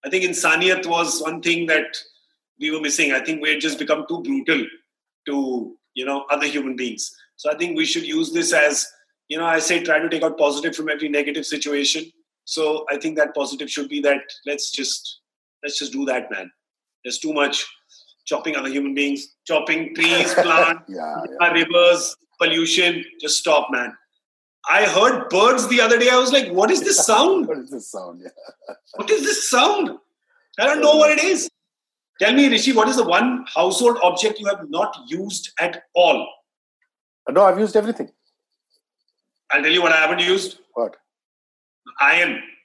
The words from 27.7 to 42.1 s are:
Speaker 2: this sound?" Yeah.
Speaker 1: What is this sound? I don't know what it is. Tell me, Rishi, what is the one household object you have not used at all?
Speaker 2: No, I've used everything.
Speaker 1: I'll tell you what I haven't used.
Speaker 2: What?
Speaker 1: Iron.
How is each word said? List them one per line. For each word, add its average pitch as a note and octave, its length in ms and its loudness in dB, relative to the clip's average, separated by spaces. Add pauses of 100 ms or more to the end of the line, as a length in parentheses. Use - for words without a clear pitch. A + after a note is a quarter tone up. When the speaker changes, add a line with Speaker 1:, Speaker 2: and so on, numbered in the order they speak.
Speaker 2:
this C3 180 -14
sound?" F2 340 -14
Yeah. - 520 -20 (180)
Speaker 1:
What - 160 -8
is G#4+ 140 2
this - 260 -2
sound? E4 400 2 (680)
I A3 80 2
don't D4 140 2
know D4+ 160 6
what D4+ 200 8
it D4+ 60 2
is. F4 260 0 (720)
Tell G#3 120 4
me, C#4 140 8
Rishi, B3 260 2
what A3 140 6
is B3+ 100 0
the A#3+ 60 4
one A3 400 2 (120)
household G3 480 4
object G#3+ 360 2
you G#3 60 -8
have F#3 240 -4
not E3+ 260 -2 (120)
used F#3 520 -8
at F3 260 -4 (100)
all? D3 320 4 (1000)
Speaker 2:
No, D3+ 140 4
I've F#3 160 6
used G#3+ 160 0
everything. G#3+ 360 -2 (1400)
Speaker 1:
I'll C#3+ 120 0
tell D#3 80 2
you F3 100 2
what E3+ 120 4
I D#3+ 80 6
haven't E3 180 0
used. F#3 400 0 (160)
Speaker 2:
What? A2+ 200 -4 (1040)
Speaker 1:
Iron. D#3+ 380 2 (280)